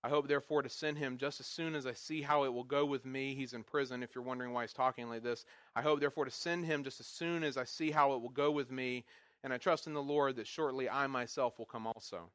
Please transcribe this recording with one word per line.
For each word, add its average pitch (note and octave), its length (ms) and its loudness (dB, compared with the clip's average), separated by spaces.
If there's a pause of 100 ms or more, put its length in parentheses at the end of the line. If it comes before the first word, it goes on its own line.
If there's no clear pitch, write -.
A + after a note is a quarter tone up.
I A#2+ 60 -2
hope, D3 180 4
therefore, C#3+ 340 4
to B2+ 80 -2
send D3+ 300 -2
him C3 180 -2
just C#3 220 -2
as B2 80 -10
soon E3 260 -4
as C#3 140 -2
I B2 60 -2
see D#3 280 -6
how C#3+ 220 6
it C3 100 2
will B2 100 -2
go C#3+ 220 2
with C#3 200 -2
me." C3+ 280 -4
He's C3 200 -4
in A#2 100 -6
prison, B2+ 400 -2
if A#2 100 -10
you're B2 100 -6
wondering B2 300 -4
why A#2+ 100 0
he's A2 80 -6
talking B2+ 380 0
like A#2 140 -6
this. A#2+ 220 -2 (300)
"I A#2 60 0
hope, D3 180 4
therefore, C#3+ 260 2
to B2 60 -6
send E3+ 360 -2
him D3 160 0
just C3 160 -8
as A2+ 80 -14
soon E3+ 360 -2
as C#3 140 0
I B2+ 60 0
see D#3 260 -2
how C#3+ 240 6
it B2 80 0
will A#2+ 80 -6
go C#3+ 220 4
with C#3 200 0
me, B2+ 320 -2 (400)
and C3+ 80 -4
I B2 60 0
trust D#3+ 300 2
in D#3 60 -6
the D3 80 -2
Lord C#3 340 2
that A2 120 -4
shortly C3 400 -2
I C#3 200 2
myself B2+ 500 0
will A2+ 80 -8
come A2+ 220 -6
also. F#2+ 480 -8